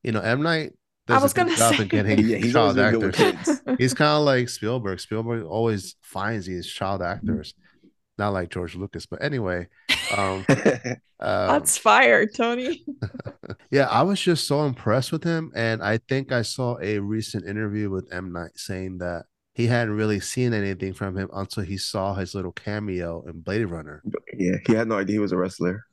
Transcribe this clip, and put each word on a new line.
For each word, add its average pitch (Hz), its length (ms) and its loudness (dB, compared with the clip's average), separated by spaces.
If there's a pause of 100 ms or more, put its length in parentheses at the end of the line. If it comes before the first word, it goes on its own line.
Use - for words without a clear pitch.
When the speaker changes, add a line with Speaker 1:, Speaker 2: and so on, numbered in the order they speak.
Speaker 1:
you 113 80 -2
know, 107 80 0
M. 120 220 0
Night 160 300 -2 (360)
Speaker 2:
I 233 60 4
Speaker 1:
does 269 100 6
Speaker 2:
was 277 80 4
Speaker 1:
a - 40 -6
good 359 100 4
Speaker 2:
gonna 339 100 -2
Speaker 1:
job - 180 6
Speaker 2:
say. 277 80 2
Speaker 1:
of 98 60 -2
getting 104 300 4
Speaker 3:
<laughs> 107 100 6
Yeah, 113 80 2
he's 117 180 0
always 107 200 6
Speaker 1:
child - 20 2
Speaker 3:
been 104 140 4 (100)
good - 20 0
with 95 140 0
Speaker 1:
actors. - 300 4
Speaker 3:
kids. 302 220 0
Speaker 2:
<laughs> 254 100 0
Speaker 1:
He's - 160 2
kinda 151 260 6
like 131 280 4
Spielberg. 104 520 -4
Spielberg 113 440 -4
always 104 580 -2
finds 101 440 -4
these 90 220 -6
child 95 340 -4
actors. 101 520 -4 (640)
Not 104 140 0
like 90 180 -2
George 87 260 -6
Lucas, 90 300 -10
but - 180 -10
anyway, 95 420 -2 (500)
um, 98 320 -2
Speaker 3:
<laughs> 127 720 0
Speaker 1:
um, 95 300 0
Speaker 2:
That's - 300 2
fire, 226 480 6
Tony. 240 640 -2
Speaker 1:
<laughs> 277 40 -10 (760)
Yeah, 135 160 4
I 123 160 4
was 190 180 2
just 170 260 2
so 147 200 2
impressed 123 460 0
with 160 120 -4
him, 165 320 -2
and 113 260 0
I 107 140 2 (120)
think 135 220 -2
I 123 120 2
saw 120 400 -2
a 104 160 0
recent 101 480 -4
interview 104 440 -4
with 92 220 -6
M. 90 200 -8
Night 85 240 -8
saying 92 420 -8
that 87 260 -6 (300)
he 117 120 0
hadn't 117 300 2
really 107 240 0
seen 123 320 -2
anything 95 400 -2
from 92 240 -6
him 95 160 -4
until 98 300 -6
he 95 160 -6
saw 98 360 -2
his 95 200 -6
little 90 180 -6
cameo 92 760 -6
in 82 140 -14
Blade 101 240 -2
Runner. 78 380 -10 (320)
Speaker 3:
Yeah, 92 220 0 (100)
he 117 80 6
had 113 140 2
no 107 100 0
idea 98 160 -2
he 107 60 2
was 98 120 0
a 92 60 0
wrestler. 92 540 -2